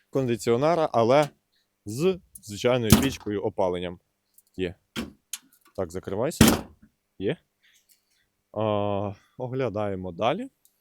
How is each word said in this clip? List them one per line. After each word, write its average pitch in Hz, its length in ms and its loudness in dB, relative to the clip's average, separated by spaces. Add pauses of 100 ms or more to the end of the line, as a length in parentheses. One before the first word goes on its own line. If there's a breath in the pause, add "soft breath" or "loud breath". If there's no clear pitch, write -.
(100)
кондиціонера, 135 840 0
але 127 360 4 (560)
з 165 360 -2 (220)
звичайною 117 500 2 (100)
пічкою 104 400 -4
опаленням. 90 580 -4 (560)
Є. 90 180 -4 (1000)
Так, 87 160 -6
закривайся. 98 760 2 (520)
Є. 107 180 -4 (1160 soft breath)
А, 104 640 -2 (240 soft breath)
оглядаємо 104 760 -6
далі. 143 380 -4 (300)